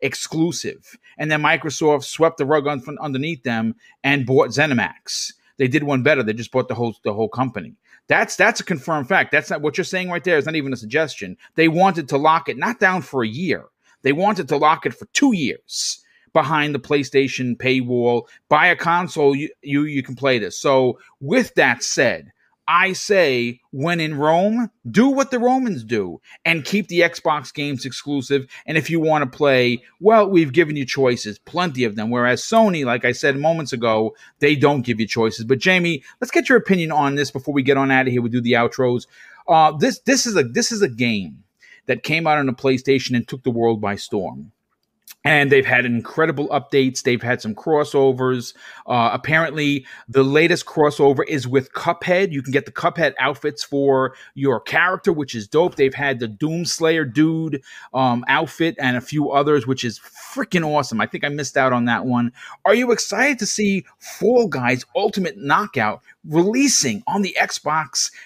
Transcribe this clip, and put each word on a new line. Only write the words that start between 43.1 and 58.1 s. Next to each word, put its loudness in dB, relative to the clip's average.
and -2
took -12
the -2
world 0
by -4
storm. -8
And 2
they've 6
had 0
incredible -2
updates. 0
They've 0
had -4
some -8
crossovers. 0
Uh, 2
apparently, -2
the 4
latest 2
crossover 2
is -4
with 0
Cuphead. -2
You -6
can -10
get 0
the -18
Cuphead -2
outfits -2
for 0
your 0
character, 0
which -6
is -8
dope. 0
They've 2
had -4
the -6
Doomslayer -2
dude, 0
um, 0